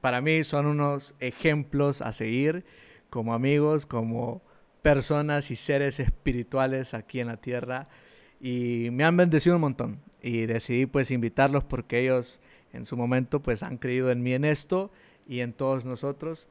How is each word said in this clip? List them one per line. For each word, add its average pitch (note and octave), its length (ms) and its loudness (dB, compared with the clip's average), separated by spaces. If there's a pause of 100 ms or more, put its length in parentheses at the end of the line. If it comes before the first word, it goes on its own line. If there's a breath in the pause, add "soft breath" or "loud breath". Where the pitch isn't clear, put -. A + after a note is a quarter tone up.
para B2 200 0
mí D#3+ 220 2
son C#3+ 220 0
unos C#3+ 540 0
ejemplos C#3+ 800 0
a A#2 120 -6
seguir C3+ 520 -2 (460 loud breath)
como A#2 240 -4
amigos, D3 500 2
como A#2 560 -6 (400 soft breath)
personas D3 720 2
y A#2 40 -6
seres C#3 440 0
espirituales C3 960 0
aquí A2+ 240 -8
en A#2+ 80 -4
la A#2 100 -8
tierra. B2 520 -6 (500 loud breath)
Y A#2+ 520 -2
me B2+ 120 2
han E3 140 6
bendecido F3 400 6
un E3 40 4
montón. B2 380 -2 (240)
Y A#2 240 -2
decidí, A#2+ 400 0
pues, C3 240 0
invitarlos C3 520 2
porque A#2+ 360 -4
ellos B2+ 420 0 (320 soft breath)
en A#2+ 120 -12
su A#2+ 120 -8
momento, B2+ 460 0
pues, A2+ 180 -2
han - 160 -8
creído B2+ 320 0
en B2 140 0
mí B2+ 100 0
en C#3 120 0
esto F3+ 460 0 (360 soft breath)
y B2 140 -6
en A#2+ 120 -6
todos C3+ 320 -2
nosotros. C#3 640 -8